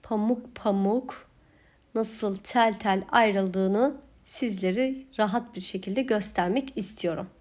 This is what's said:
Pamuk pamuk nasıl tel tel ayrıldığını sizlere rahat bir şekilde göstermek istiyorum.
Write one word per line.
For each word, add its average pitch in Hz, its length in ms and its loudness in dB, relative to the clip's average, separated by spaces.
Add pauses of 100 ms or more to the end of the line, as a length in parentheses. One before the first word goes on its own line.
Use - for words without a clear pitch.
Pamuk 226 520 -2
pamuk 202 720 0 (680)
nasıl 220 400 -2
tel 226 380 2
tel 190 380 0
ayrıldığını 202 840 4 (300)
sizlere 214 720 -2 (240)
rahat 214 360 0
bir 185 60 -10
şekilde 196 400 -4
göstermek 214 760 0
istiyorum. 180 500 -4 (140)